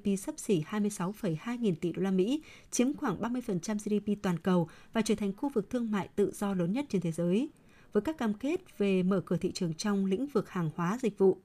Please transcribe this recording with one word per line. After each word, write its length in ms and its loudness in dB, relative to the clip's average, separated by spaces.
P 160 2
xấp 200 -8
xỉ 260 2
hai 160 -4
mươi 80 2
sáu 220 -4
phẩy 300 -2
hai 160 -4
nghìn 180 2
tỷ 160 -4
đô 100 -4
la 100 0
Mỹ, 300 2
chiếm 220 2
khoảng 280 -4
ba 80 -2
mươi 120 -4
phần 180 -2
trăm 180 -4
G 120 -6
D 40 -2
P 160 -2
toàn 180 0
cầu 300 2
và 80 2
trở 140 2
thành 220 -2
khu 120 -2
vực 200 -2
thương 220 -2
mại 240 -2
tự 180 2
do 200 -2
lớn 200 0
nhất 160 -2
trên 120 0
thế 100 -2
giới. 380 0
Với 80 4
các 160 -2
cam 160 0
kết 440 -4
về 260 2
mở 220 2
cửa 120 0
thị 140 -2
trường 220 -2
trong 320 0
lĩnh 220 0
vực 220 -2
hàng 260 -2
hóa, 260 -2
dịch 160 -2
vụ, 280 4